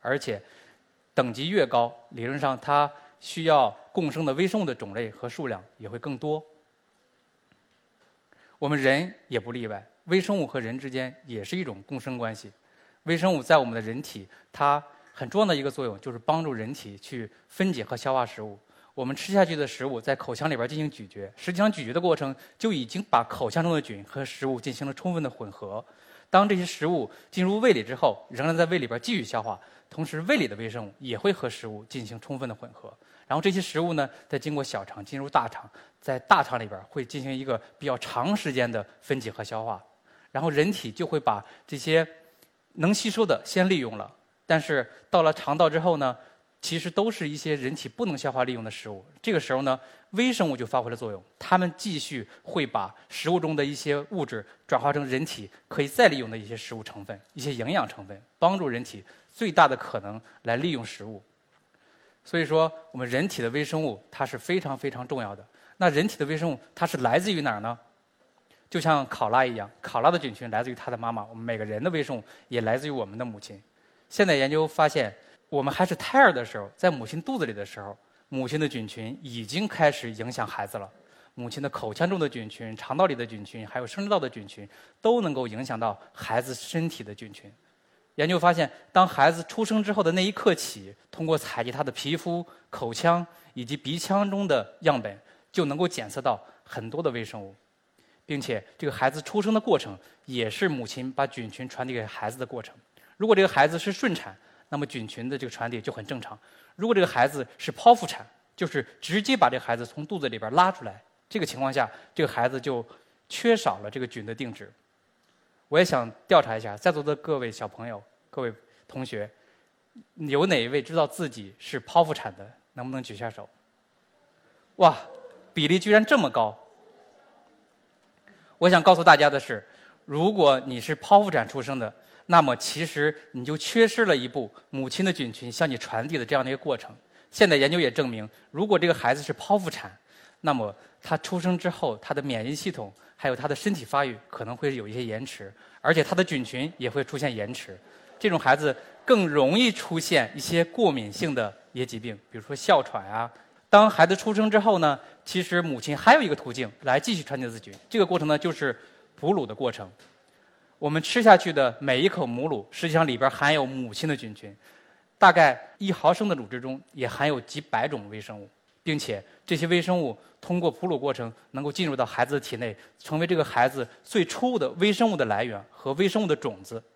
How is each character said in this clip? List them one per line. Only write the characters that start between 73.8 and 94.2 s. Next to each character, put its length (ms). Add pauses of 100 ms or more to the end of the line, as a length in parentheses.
现 160
在 100
研 140
究 180
发 220
现， 260 (340)
我 120
们 100
还 140
是 80
胎 240
儿 160
的 100
时 140
候， 180
在 140
母 160
亲 160
肚 160
子 80
里 80
的 100
时 160
候， 160 (320)
母 200
亲 120
的 80
菌 200
群 340
已 240
经 220
开 240
始 200
影 200
响 160
孩 180
子 140
了。 100 (460)
母 120
亲 140
的 80
口 240
腔 160
中 100
的 80
菌 220
群、 260
肠 220
道 80
里 80
的 100
菌 220
群， 220
还 120
有 60
生 180
殖 60
道 100
的 80
菌 200
群， 200 (320)
都 220
能 100
够 160
影 160
响 160
到 160 (160)
孩 300
子 140
身 340
体 140
的 100
菌 180
群。 200 (640)
研 120
究 120
发 120
现， 160 (240)
当 160
孩 240
子 120
出 200
生 200
之 100
后 80
的 120
那 100
一 80
刻 240
起， 360 (200)
通 140
过 120
采 260
集 80
他 120
的 80
皮 260
肤、 260 (280)
口 200
腔 340 (280)
以 100
及 140
鼻 200
腔 320